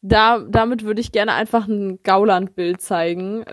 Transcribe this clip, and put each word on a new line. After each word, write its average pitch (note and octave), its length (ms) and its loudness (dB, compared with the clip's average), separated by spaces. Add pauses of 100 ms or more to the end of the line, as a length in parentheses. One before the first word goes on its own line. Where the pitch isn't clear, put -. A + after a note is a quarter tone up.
da, A3 380 4
damit A3 460 0
würde G#3+ 160 -2
ich A#3 100 -8
gerne G3+ 220 0
einfach A3 340 -2
ein G3+ 360 -4
Gauland-Bild F#3 760 0
zeigen F#3 720 -4